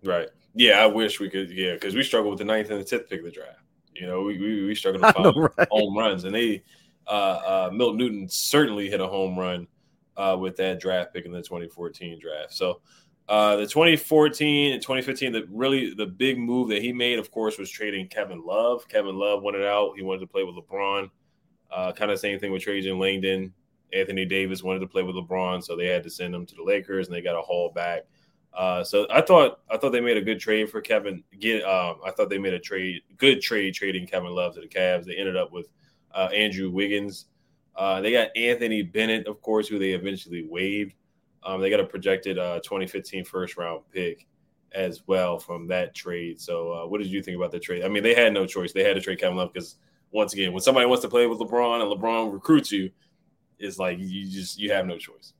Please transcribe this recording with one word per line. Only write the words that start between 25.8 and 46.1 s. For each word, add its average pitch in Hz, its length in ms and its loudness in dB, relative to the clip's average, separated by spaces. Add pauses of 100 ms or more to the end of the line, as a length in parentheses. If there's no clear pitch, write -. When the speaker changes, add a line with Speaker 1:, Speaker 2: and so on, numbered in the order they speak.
Speaker 1:
had 87 160 0
to 85 80 -14
send 90 240 -8
him 87 100 -8
to - 80 -20
the - 80 -16
Lakers, 95 460 0
and 87 80 -8
they 87 60 -6
got 87 140 -4
a 82 60 -4
haul 87 300 -2
back. 85 320 -6 (500)
Uh, 90 300 -2
so 101 260 2
I 127 120 6
thought, 160 400 8 (100)
I 110 60 -2
thought 135 140 0
they 123 80 2
made 120 180 2
a 104 40 0
good 107 180 -2
trade 107 300 0
for 107 120 -6
Kevin. 101 420 -2 (160)
Get, 110 240 0
um, 92 320 0 (100)
I 95 60 -6
thought 98 180 -2
they 98 80 -2
made 98 160 -2
a 90 60 -4
trade, 92 420 -6 (160)
good 131 240 6
trade 98 320 -2
trading 92 320 -4
Kevin 90 300 -4
Love 87 180 -2
to 85 80 -16
the 82 60 -18
Cavs. 90 380 0
They 87 100 -10
ended 95 200 -4
up 90 160 -2
with, 87 140 -12 (480)
uh, 95 180 0
Andrew 98 380 0
Wiggins. 101 560 -2 (500)
Uh, 95 260 0
they 107 100 2
got 113 260 4
Anthony 113 460 2
Bennett, 107 420 0
of 104 160 -10
course, 107 260 0
who 104 120 -4
they 95 140 0
eventually 87 540 -6
waived. 98 460 -4 (480)
Um, 92 180 -6
they 95 120 2
got 104 80 6
a 95 60 2
projected, 95 520 0
uh, 87 260 -2
twenty 95 220 -4
fifteen 92 400 -10
first 90 320 -6
round 85 240 -6 (100)
pick 87 360 -6 (460)
as 92 340 -6
well 90 320 2
from 85 300 -12
that 90 260 -2
trade. 85 440 -10